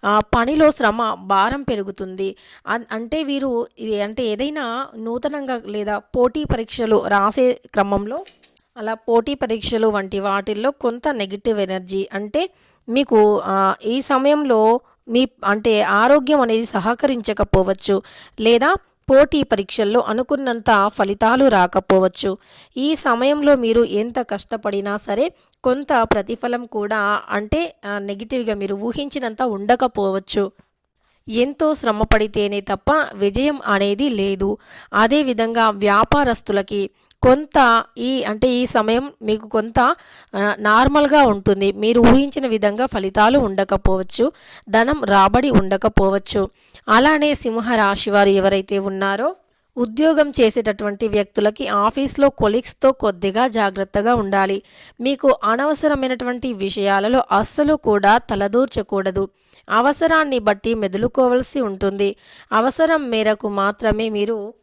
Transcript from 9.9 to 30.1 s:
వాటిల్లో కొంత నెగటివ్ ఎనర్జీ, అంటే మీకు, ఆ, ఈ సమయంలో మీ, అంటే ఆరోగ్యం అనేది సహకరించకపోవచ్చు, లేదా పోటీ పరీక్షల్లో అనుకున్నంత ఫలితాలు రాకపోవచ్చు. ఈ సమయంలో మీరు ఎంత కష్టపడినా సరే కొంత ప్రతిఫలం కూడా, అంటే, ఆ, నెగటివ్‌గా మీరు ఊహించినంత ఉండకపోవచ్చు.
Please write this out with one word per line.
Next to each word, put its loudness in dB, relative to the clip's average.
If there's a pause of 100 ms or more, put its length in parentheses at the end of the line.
వాటిల్లో -2
కొంత -4
నెగటివ్ -4
ఎనర్జీ, -4
అంటే -4 (400)
మీకు, 2
ఆ, 0 (100)
ఈ -2
సమయంలో 2 (300)
మీ, 2 (180)
అంటే 0
ఆరోగ్యం 2
అనేది 0
సహకరించకపోవచ్చు, 0 (380)
లేదా 2 (360)
పోటీ 4
పరీక్షల్లో 0
అనుకున్నంత 0
ఫలితాలు 2
రాకపోవచ్చు. 2 (400)
ఈ 0
సమయంలో 2
మీరు 2
ఎంత -2
కష్టపడినా -6
సరే -4 (300)
కొంత -2 (140)
ప్రతిఫలం -4
కూడా, -4
అంటే, -4 (100)
ఆ, -6
నెగటివ్‌గా -6
మీరు -6
ఊహించినంత -6
ఉండకపోవచ్చు. -2 (800)